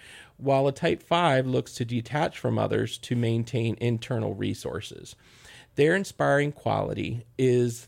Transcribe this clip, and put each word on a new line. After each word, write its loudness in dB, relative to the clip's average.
while 2
a 4
type 0
five 2
looks -2
to -4
detach -2
from 0
others 0
to -4
maintain 0
internal -2
resources. -6
Their 4
inspiring 0
quality -4
is 2